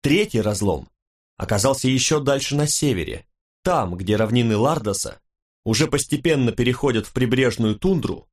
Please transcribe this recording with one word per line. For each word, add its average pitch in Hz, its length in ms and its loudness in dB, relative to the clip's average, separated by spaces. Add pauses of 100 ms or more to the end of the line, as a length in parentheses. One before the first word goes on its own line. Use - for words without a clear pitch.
Третий 156 380 2
разлом 101 480 -2 (480)
оказался 127 520 0
еще 131 320 2
дальше 139 340 -2
на 147 120 0
севере, 117 600 -2 (360)
там, 117 340 0
где 92 200 0
равнины 113 400 2
Лардоса 107 640 -2 (440)
уже 113 240 0
постепенно 135 640 0
переходят 123 540 0
в - 60 -20
прибрежную 120 640 0
тундру - 560 -2